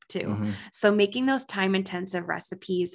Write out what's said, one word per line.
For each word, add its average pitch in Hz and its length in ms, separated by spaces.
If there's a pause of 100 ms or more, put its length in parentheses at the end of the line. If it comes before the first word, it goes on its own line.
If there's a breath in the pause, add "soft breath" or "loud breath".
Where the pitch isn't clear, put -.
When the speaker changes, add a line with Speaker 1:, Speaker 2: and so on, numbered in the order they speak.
(100)
Speaker 1:
too. 190 100
Speaker 2:
Mm-hmm. 104 300 (220 loud breath)
Speaker 1:
So 208 200
making 208 320
those 269 220
time 190 280
intensive 185 540
recipes 180 640